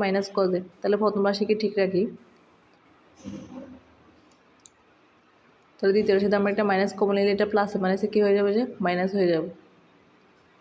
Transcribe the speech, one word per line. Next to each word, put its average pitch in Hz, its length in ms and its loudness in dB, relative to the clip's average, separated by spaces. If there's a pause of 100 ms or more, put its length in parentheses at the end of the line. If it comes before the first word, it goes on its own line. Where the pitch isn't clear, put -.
minus 196 240 0 (100)
cos 190 220 2
A। - 20 -8 (200)
তাহলে 202 220 0
প্রথম 202 260 0
রাশিকে 208 340 0
ঠিক 208 180 -2
রাখি, 185 220 2 (3750)
তাহলে 196 200 2
দ্বিতীয় 208 200 2
রাশিতে 202 240 2
আমরা 202 120 0
একটা 214 180 0
মাইনাস 196 280 0
কমন 202 200 0
নিলে 202 180 2
এটা 208 160 0
প্লাসে 208 300 0
মাইনাসে 196 300 0
কী 214 120 2
হয়ে 202 140 4
যাবে 202 180 2
যে 233 60 0 (220)
মাইনাস 180 320 0
হয়ে 190 160 2
যাবে। 165 160 -2 (1120)